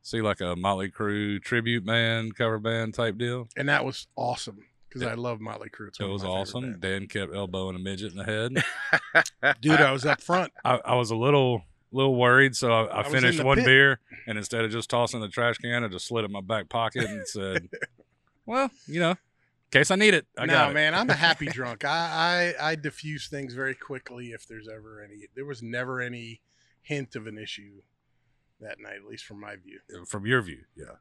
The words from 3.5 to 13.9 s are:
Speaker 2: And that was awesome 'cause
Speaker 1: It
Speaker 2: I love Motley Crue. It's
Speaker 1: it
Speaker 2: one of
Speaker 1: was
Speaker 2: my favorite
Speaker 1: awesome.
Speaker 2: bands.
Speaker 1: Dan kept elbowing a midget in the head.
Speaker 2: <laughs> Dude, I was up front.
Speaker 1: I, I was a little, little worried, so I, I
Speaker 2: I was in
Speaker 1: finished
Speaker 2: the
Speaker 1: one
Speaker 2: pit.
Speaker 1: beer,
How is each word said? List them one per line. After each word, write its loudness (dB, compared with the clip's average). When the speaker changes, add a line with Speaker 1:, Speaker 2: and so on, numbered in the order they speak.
Speaker 2:
And -4
that 2
was -10
awesome -6
'cause -10
Speaker 1:
It -4
Speaker 2:
I -4
love -6
Motley -12
Crue. -16
It's -18
Speaker 1:
it -4
Speaker 2:
one -4
of -4
Speaker 1:
was -4
Speaker 2:
my -4
favorite -2
Speaker 1:
awesome. -6
Speaker 2:
bands. -10
Speaker 1:
Dan -4
kept -6
elbowing -6
a -8
midget -8
in -14
the -8
head. 0
Speaker 2:
<laughs> -18
Dude, 6
I 8
was -2
up 2
front. 0
Speaker 1:
I, 4
I 0
was 2
a -2
little, 4
little 2
worried, 8
so 2
I, 6
I 2
Speaker 2:
I -4
was 0
in 2
Speaker 1:
finished 6
Speaker 2:
the 0
Speaker 1:
one 6
Speaker 2:
pit. 2
Speaker 1:
beer, 8